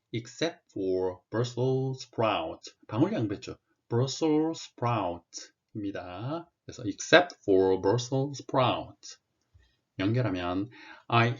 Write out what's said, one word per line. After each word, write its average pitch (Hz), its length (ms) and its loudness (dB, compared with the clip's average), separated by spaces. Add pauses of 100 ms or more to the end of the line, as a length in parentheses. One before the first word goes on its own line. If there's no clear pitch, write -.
(120)
Except 156 480 -6 (100)
for 92 480 -2 (120)
Brussels 131 760 -2
sprout. 90 680 -2 (140)
방울 160 280 2
양배추, 101 420 -4 (320)
Brussels 151 720 2
sprout입니다. 101 1900 -6 (180)
그래서 - 200 -14
except 165 580 4
for 95 380 4
Brussels 131 600 0
sprout. - 760 -2 (840)
연결하면 95 680 0 (400)
I 120 320 6